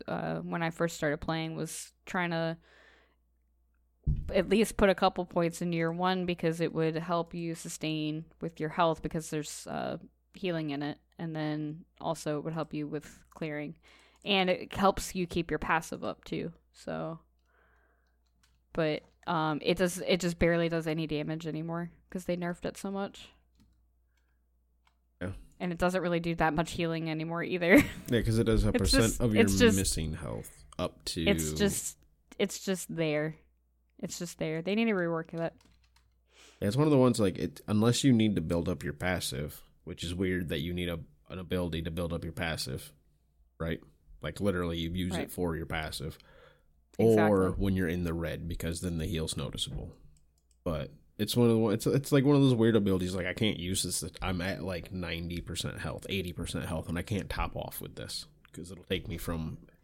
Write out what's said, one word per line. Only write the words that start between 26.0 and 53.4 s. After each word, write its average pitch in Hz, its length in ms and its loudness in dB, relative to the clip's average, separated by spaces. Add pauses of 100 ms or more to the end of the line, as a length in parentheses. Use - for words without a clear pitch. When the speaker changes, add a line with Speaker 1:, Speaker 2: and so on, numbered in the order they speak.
Speaker 1:
really 170 180 0
do 165 160 -2
that 160 180 2
much 165 180 0
healing 165 380 -2
anymore 165 320 -4
either. 175 360 6 (160)
<laughs> - 160 -8
Speaker 2:
Yeah, 117 120 4
'cause 113 160 2
it 113 60 6
does 107 200 6
a 107 40 4
Speaker 1:
It's 107 100 4
Speaker 2:
percent 165 260 6
Speaker 1:
just, - 160 2
Speaker 2:
of 226 140 4
your 220 80 6
Speaker 1:
it's 196 160 4
just 220 200 8
Speaker 2:
missing 80 360 0
health - 500 -10 (140)
up - 280 -6
to - 200 -2
Speaker 1:
It's 80 260 2
just, 196 440 0 (420)
it's - 260 -2
just 185 300 -4
there. 156 420 0 (600)
It's - 200 -8
just 175 200 -10
there. 160 240 -4
They 185 120 0
need 226 100 2
to 226 80 2
rework 170 380 0
that. 165 240 -4 (1040)
Speaker 2:
Yeah, 95 80 0
it's 104 80 0
one 151 100 4
of 156 40 4
the 147 80 8
ones, 127 200 6
like, 98 200 2
it, - 280 -4
unless 110 380 4
you 139 80 8
need 110 240 6
to 90 60 0
build 82 260 0
up 85 160 -4
your 71 80 -4
passive, 73 720 -4 (220)
which 87 200 -10
is 85 100 -4
weird 90 360 0
that 82 100 -2
you 87 140 -4
need 90 140 -2
a, 85 120 -4 (300)
an 90 80 -10
ability 87 440 -2
to 85 80 -4
build 85 220 -4
up 82 100 -4
your 82 100 -8
passive, - 600 -4 (680)
right? 82 220 -4 (420)
Like, 78 180 -8
literally, 90 380 0
you 82 120 -2
use 90 220 -2
Speaker 1:
Right. 165 100 -2
Speaker 2:
it - 100 -8
for 85 240 -2
your 78 100 -6
passive. 78 520 -6 (800)
Speaker 1:
Exactly. 107 320 6
Speaker 2:
Or 95 220 6
when 95 220 2
you're 92 140 2
in 87 160 0
the 85 100 0
red, 82 340 -4
because 82 340 -4
then 85 160 -2
the 78 80 -2
heal's 80 300 -2
noticeable. - 580 -6 (720)
But 76 260 -4 (280)
it's 104 160 0
one 120 140 8
of 117 60 8
the 113 40 6
one, 110 160 4
it's, 110 120 -2
it's, 139 260 2
like, 139 140 6
one 147 100 8
of 139 60 8
those 135 120 6
weird 113 220 6
abilities, 95 380 2
like, 90 120 -2
I 92 60 -2
can't 107 260 0